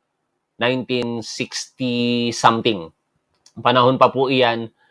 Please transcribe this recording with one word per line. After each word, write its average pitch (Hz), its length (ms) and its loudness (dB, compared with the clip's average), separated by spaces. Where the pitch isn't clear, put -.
nineteen 120 640 -2
sixty 120 1120 -4
something. 113 560 0
Panahon 123 400 2
pa 156 100 6
po 131 220 0
iyan 117 400 0